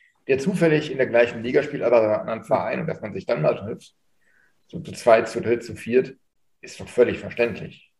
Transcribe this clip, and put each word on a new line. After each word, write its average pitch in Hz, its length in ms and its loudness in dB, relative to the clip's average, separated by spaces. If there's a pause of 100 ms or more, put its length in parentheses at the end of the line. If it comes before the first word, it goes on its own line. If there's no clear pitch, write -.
(280)
der 131 100 4
zufällig 160 540 2
in 131 60 -6
der 127 100 2
gleichen 117 340 2
Liga 131 220 2
spielt, 127 180 -8
aber 117 180 4
bei 110 140 4
einem - 80 0
anderen 110 220 -8
Verein 110 360 0
und 110 80 -4
dass 107 140 -6
man 107 100 -10
sich 98 140 -10
dann 127 160 0
mal 123 140 2
trifft, 101 400 -12 (720)
so - 120 -12
zu - 120 -12
zweit, 113 360 4
zu - 140 -6
dritt, 117 220 -2
zu 104 120 -14
viert, 120 400 -2 (460)
ist - 180 -18
doch 98 80 -14
völlig 110 300 2
verständlich. - 840 -6